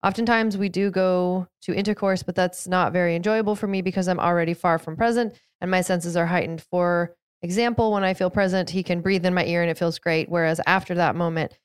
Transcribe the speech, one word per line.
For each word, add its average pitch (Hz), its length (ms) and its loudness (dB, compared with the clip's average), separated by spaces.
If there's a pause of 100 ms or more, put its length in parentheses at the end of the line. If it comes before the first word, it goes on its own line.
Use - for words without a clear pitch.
Oftentimes 226 540 2
we 196 100 0
do 196 240 0
go 185 560 0 (140)
to 180 120 -4
intercourse, 196 500 -2
but 180 120 -6
that's 180 320 -2
not 180 240 2
very 175 240 2
enjoyable 208 400 0
for 202 120 -4
me 190 140 -2
because 185 280 -2
I'm 180 100 0
already 170 340 2
far 165 260 0
from 160 180 -12
present 233 360 0 (280)
and 185 100 -2
my 185 80 2
senses 175 380 -2
are 170 80 2
heightened. 165 440 -2
For 175 460 0 (260)
example, 220 520 0
when 202 100 0
I 185 120 0
feel 185 140 0
present, 190 400 0
he 180 140 -4
can 175 160 -2
breathe 185 260 0
in 185 80 2
my 175 120 2
ear 170 160 0
and 170 100 0
it 160 60 -4
feels 170 200 -2
great. 160 300 0
Whereas 165 400 0
after 180 280 0
that 165 200 2
moment 165 500 -2